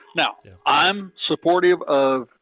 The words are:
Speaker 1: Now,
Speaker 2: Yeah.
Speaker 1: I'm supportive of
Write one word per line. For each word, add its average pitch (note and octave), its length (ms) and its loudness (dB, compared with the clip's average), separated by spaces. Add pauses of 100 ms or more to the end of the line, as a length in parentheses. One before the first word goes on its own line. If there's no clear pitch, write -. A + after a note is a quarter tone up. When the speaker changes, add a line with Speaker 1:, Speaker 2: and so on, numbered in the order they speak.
(160)
Speaker 1:
Now, C3 280 -2
Speaker 2:
Yeah. G2+ 80 -20 (120)
Speaker 1:
I'm F3+ 480 0 (160)
supportive F3+ 540 0
of C3+ 460 0 (140)